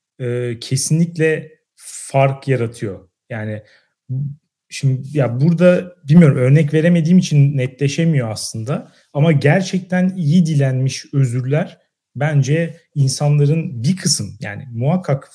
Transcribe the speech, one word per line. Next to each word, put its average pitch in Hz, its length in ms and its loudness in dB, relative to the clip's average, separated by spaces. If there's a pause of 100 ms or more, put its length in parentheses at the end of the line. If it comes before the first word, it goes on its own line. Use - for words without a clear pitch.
(200)
e, 120 400 -6
kesinlikle 160 920 -2 (240)
fark - 720 -2
yaratıyor. 113 640 -4 (200)
Yani, 107 340 -8 (1040)
şimdi 131 480 -4
ya 123 240 -2
burada 180 540 2 (140)
bilmiyorum, 147 280 8
örnek 147 360 4
veremediğim 170 440 4
için 143 400 2
netleşemiyor 139 720 -2
aslında. 117 600 -8 (220)
Ama 156 180 4
gerçekten 180 840 0
iyi 170 300 2
dilenmiş 135 680 -2
özürler 131 640 -2 (380)
bence 147 600 -2 (180)
insanların 147 880 0
bir 175 140 0
kısım, 101 420 -6
yani 107 320 -12
muhakkak 143 640 -2